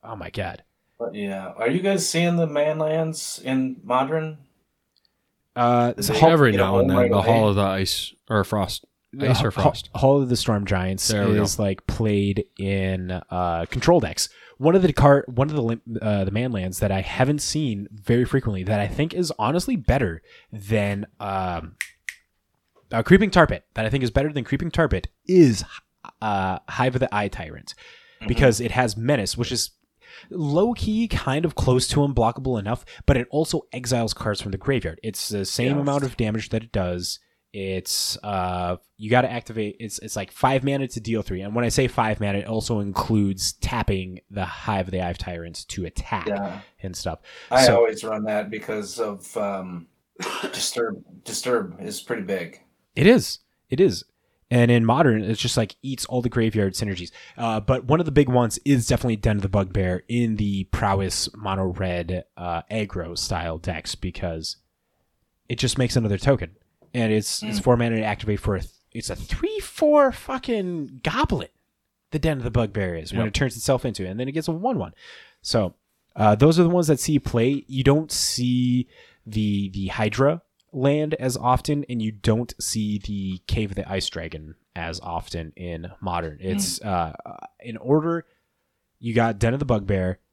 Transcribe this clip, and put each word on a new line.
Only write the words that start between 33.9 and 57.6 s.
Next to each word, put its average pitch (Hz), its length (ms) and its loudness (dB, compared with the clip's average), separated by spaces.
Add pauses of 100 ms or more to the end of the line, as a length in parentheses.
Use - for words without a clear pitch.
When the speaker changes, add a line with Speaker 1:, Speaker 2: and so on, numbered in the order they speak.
Speaker 1:
cards 104 300 -4
from 101 80 -6
the 95 80 -4
graveyard. 104 460 -2
It's - 240 -6
the 101 160 -4
same 127 320 0
Speaker 2:
Yes. 143 60 0
Speaker 1:
amount 143 200 0
of 127 140 -4
damage 110 320 -2
that 113 160 -4
it - 80 -20
does. 90 480 -4 (320)
It's, 95 720 -6
uh, 90 520 -2 (200)
you 107 120 -10
gotta 123 220 4
activate, 110 480 -6
it's, - 220 -12
it's, - 160 -10
like, 98 160 -8
five 135 320 0
mana 139 240 -2
to - 120 -8
deal 110 220 -4
three. 92 200 -6
And 104 120 -8
when 120 100 0
I 117 40 0
say 127 180 2
five 110 340 0
mana, 101 180 0
it - 80 -6
also 110 340 -2
includes 101 720 0
tapping 95 640 -4 (120)
the 98 140 -4
Hive 95 440 -4
of - 40 -10
the 90 140 -4
Eye 87 60 -4
Tyrant 85 560 -10
to 90 160 -8
attack - 420 -8
Speaker 2:
Yeah. 101 340 -6 (220)
Speaker 1:
and 92 140 -10
stuff. 80 240 -8 (320)
Speaker 2:
I 131 120 8
Speaker 1:
So 117 120 8
Speaker 2:
always 113 260 4
run 107 220 -4
that 104 260 -4
because 107 480 -8
of, 101 380 -6
um, 92 500 -6 (320)
<coughs> - 240 -6 (100)
Disturb. - 520 -4 (200)
Disturb 107 560 -4
is 104 220 -10
pretty 113 200 -6
big. 90 380 -6 (360)
Speaker 1:
It 160 100 4
is. 226 320 6 (320)
It 139 100 -4
is. 185 240 2 (460)
And 120 200 6
in 117 160 6
Modern, 120 360 4
it's 107 180 -4
just, - 180 -2
like, 113 240 -2
eats 135 240 -8
all 123 160 -2
the 120 80 -2
graveyard 107 420 2
synergies. 92 380 -6 (260)
Uh, 113 240 -2